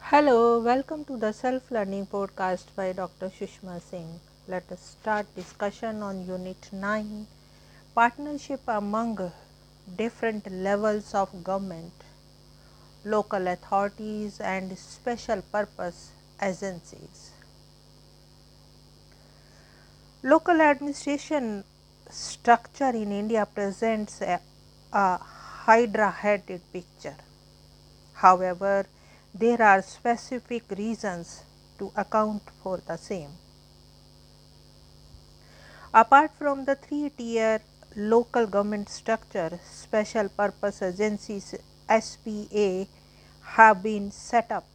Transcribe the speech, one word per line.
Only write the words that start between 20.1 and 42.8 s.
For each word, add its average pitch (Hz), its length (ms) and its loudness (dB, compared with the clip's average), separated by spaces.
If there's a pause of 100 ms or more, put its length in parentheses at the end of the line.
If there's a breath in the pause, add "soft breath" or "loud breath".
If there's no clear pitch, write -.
Local 311 360 6
administration 285 1000 0 (480)
structure - 800 0
in 214 220 -4
India 208 340 0
presents 208 760 -4
a, 180 180 -2 (520)
a 185 260 2
hydra-headed 208 1400 2 (100)
picture. 165 480 -14 (960)
However, 185 720 4 (460 soft breath)
there 233 300 2
are 196 180 8
specific 233 840 -4 (120)
reasons 202 680 -8 (340)
to - 180 -8
account 214 460 -2 (220)
for 185 240 -6
the 170 80 -6
same. 165 340 -10 (2750 loud breath)
Apart 269 420 8
from 277 280 -4
the 269 100 0
three-tier 233 840 -2 (340)
local 226 540 2
government 202 400 -2
structure, 175 760 -6
special - 680 -2
purpose 202 520 -2
agencies, 202 720 -4 (340)
S - 360 0
P 208 280 -8
A, 196 360 0 (560 soft breath)